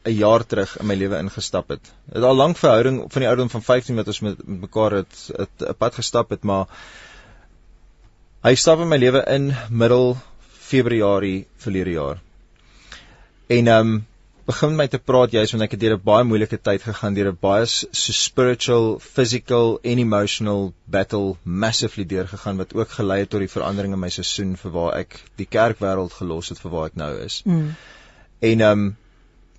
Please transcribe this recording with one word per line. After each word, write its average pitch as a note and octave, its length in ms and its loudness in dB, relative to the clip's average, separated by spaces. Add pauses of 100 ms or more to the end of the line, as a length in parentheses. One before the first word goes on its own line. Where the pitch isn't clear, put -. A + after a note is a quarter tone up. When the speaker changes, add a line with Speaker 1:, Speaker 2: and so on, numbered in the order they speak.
Speaker 1:
'n A#2 80 -2
jaar G#2+ 320 4
terug G2+ 340 -4
in G#2 60 -8
my G#2 100 0
lewe G2 220 -2
ingestap F#2+ 520 -6
het. D2 120 -8 (320)
Het A#2 100 0
al C3 120 6
lank D3+ 220 4
verhouding B2+ 540 2
van C#3 100 -4
die B2+ 60 0
ouderdom B2 220 2
van A2 120 -8
vyftien B2+ 340 0
wat A2 120 -4
ons G#2+ 140 -8
met, G#2 160 -6 (100)
met F#2+ 140 -10
mekaar G#2+ 300 0
het, - 460 -6
het - 320 -8
'n - 80 -8
pad A#2+ 180 -2
gestap A#2 340 -2
het, G2+ 140 -8
maar G2 240 -2 (1800)
hy B2 100 6
stap D#3+ 280 4
in E3+ 80 -2
my D3 60 4
lewe B2+ 300 4
in C#3 220 0 (200)
middel B2 440 4 (560)
Februarie G2+ 760 2 (100)
verlede F#2 340 -4
jaar. C#2+ 280 -4 (1300)
En, A#2 180 4
ehm, A2+ 300 6 (520)
begin D3+ 240 0
met D#3+ 60 -2
my C#3+ 100 0
te C3+ 160 -4
praat B2+ 300 4
juis G#2+ 180 2
want A2 100 -2
ek G#2 120 -4
het G2+ 60 -12
deur A2 140 2
'n F#2+ 80 -8
baie G#2+ 220 6
moeilike G#2+ 320 0
tyd G2+ 240 0
gegaan, G#2 320 -6
deur G2 180 0
'n F2 100 -12
baie G2+ 240 4
s-, - 260 -4
so - 220 -4
spiritual, A#2+ 840 0
physical A#2+ 840 0
en A#2+ 160 0
emotional G#2 760 0 (140)
battle G2 560 -2
massively G#2 640 -4
deurgegaan F#2+ 520 -6
wat F#2 160 -8
ook A2 160 -4
gelei G2 300 -2
het G2+ 100 -4
tot G#2 100 -4
die F#2+ 160 -4
verandering G2 380 -4
in F#2+ 60 -4
my F2+ 100 -6
seisoen F#2 480 -6
vir F#2 140 -12
waar E2+ 280 -2
ek - 200 -12 (180)
die G2 80 -8
kerkwêreld G2+ 680 -2
gelos E2+ 360 -8
het E2 100 -14
vir E2 120 -14
waar D#2+ 140 -6
ek D#2+ 100 -12
nou D2+ 160 -8 (140)
is. - 200 -10
Speaker 2:
Mm. D#3+ 300 -2 (640)
Speaker 1:
En, A2+ 200 2
ehm, G#2 300 4 (680)